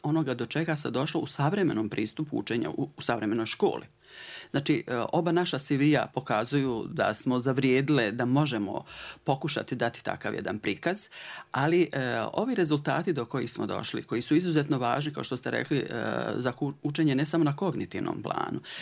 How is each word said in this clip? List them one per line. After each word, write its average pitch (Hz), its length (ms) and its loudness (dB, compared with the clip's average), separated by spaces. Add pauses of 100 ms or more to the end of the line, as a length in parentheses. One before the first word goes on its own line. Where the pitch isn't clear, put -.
onoga 147 320 2
do 120 120 -4
čega 160 300 -2
se 135 140 -2
došlo 139 300 0
u - 60 -4
savremenom 143 600 0
pristupu 110 500 -4
učenja 113 320 -2
u, - 260 -4
u - 60 -10
savremenoj 113 440 0
školi. - 400 0 (640)
Znači, 143 360 0
e, 123 100 -4 (160)
oba 170 200 2
naša 175 260 2
C 147 180 0
V-a 143 380 4
pokazuju 117 760 0
da 104 240 2
smo 127 260 0
zavrijedile 131 720 4
da 120 120 -2
možemo 123 600 2 (400)
pokušati 139 520 -2
dati 120 280 -2
takav 98 300 -4
jedan 101 240 -4
prikaz, 165 500 -2 (420)
ali, 160 420 4
e, 123 280 0 (120)
ovi 240 220 0
rezultati 151 580 2
do 127 120 -2
kojih 120 260 -4
smo 107 160 -4
došli, 104 360 -4
koji 117 200 -2
su 151 140 4
izuzetno 151 420 2
važni, 131 340 0
kao 143 120 -6
što 131 120 -4
ste 123 140 -6
rekli, 120 280 0
e, - 60 0 (520)
za 123 160 0
ku-, 143 200 -4 (100)
učenje 147 320 2
ne 139 120 2
samo 165 180 4
na 143 120 2
kognitivnom - 680 -4
planu, - 380 -2 (220)